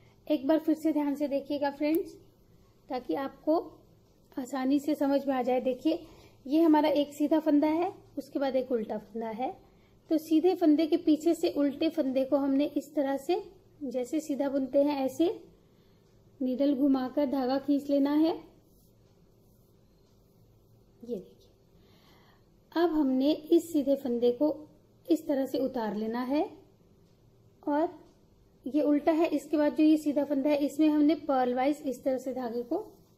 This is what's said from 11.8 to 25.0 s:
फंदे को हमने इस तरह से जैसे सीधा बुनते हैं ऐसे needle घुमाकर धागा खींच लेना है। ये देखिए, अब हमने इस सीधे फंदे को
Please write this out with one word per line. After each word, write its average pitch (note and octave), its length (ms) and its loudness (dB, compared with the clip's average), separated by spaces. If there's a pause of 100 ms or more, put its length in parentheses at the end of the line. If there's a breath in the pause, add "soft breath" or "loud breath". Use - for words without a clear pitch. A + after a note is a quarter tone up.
फंदे C4+ 340 0
को C#4+ 120 0
हमने C#4 300 2
इस - 280 -6
तरह C#4 240 0
से F#4 240 -2 (400)
जैसे B3 360 -4
सीधा C#4 300 -4
बुनते C4+ 340 2
हैं C#4+ 140 0
ऐसे C4+ 300 0 (1120 soft breath)
needle C4+ 360 0
घुमाकर C4 520 0
धागा C4 320 0
खींच C#4 300 -2
लेना C#4 240 2
है। D#4+ 200 2 (2750)
ये A#3 40 -16
देखिए, - 420 -10 (1200 soft breath)
अब E4+ 200 2
हमने C4+ 400 2
इस E4 420 0
सीधे C#4 240 2
फंदे A#3+ 360 0
को D4 220 0 (520)